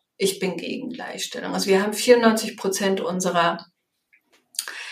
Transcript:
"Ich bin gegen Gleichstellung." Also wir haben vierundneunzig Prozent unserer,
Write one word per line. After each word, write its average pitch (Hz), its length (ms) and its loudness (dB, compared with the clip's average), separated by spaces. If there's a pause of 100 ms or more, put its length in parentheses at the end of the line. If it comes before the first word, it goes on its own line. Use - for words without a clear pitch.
(180)
"Ich 190 220 -2
bin 180 180 -2
gegen - 320 -8
Gleichstellung." - 640 -8
Also 190 160 -2
wir 190 120 6
haben 214 120 -2
vierundneunzig 226 640 4
Prozent 196 440 0
unserer, 175 640 0 (1300)